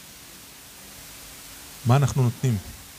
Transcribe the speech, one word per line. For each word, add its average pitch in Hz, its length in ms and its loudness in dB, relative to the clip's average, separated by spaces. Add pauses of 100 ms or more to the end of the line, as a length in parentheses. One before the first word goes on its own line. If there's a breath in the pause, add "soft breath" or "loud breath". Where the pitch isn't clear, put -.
(1900)
מה 120 100 8
אנחנו 139 260 4
נותנים? 123 340 2 (420)